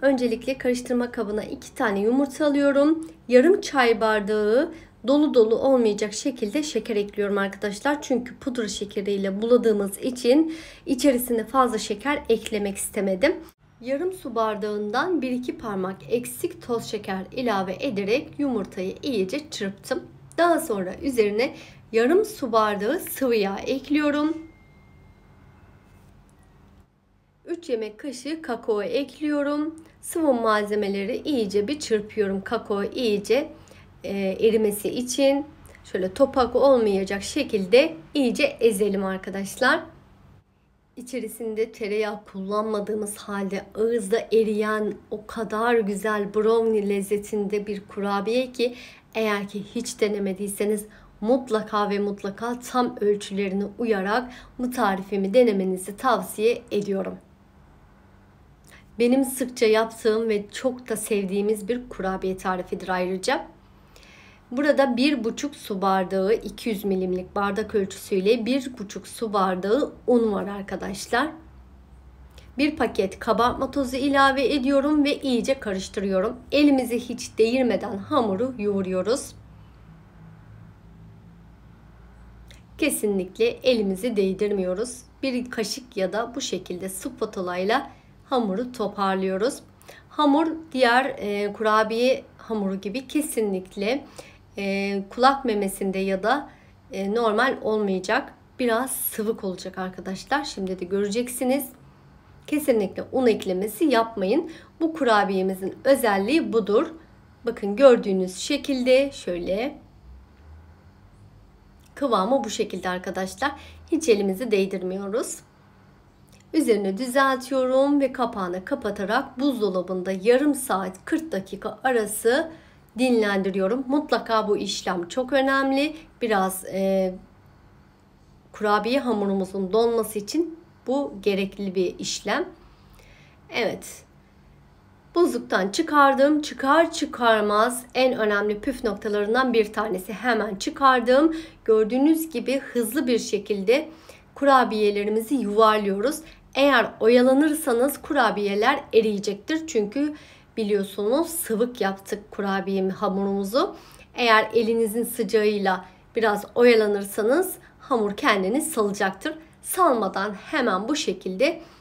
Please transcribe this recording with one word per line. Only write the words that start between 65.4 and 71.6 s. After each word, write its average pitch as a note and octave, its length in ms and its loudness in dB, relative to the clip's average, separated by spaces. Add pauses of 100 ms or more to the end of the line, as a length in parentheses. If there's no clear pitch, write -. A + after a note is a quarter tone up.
su F#3+ 260 -6
bardağı, F#3+ 520 2
iki - 340 -6
yüz G3+ 160 -4
milimlik F#3 520 -2
bardak G3+ 380 -2
ölçüsüyle G3+ 720 0
bir C4 320 -4
buçuk G3 300 -12
su A3 240 -8
bardağı G3 600 0 (140)
un A3+ 260 2
var F#3+ 160 -4
arkadaşlar. G3+ 800 -4 (1300)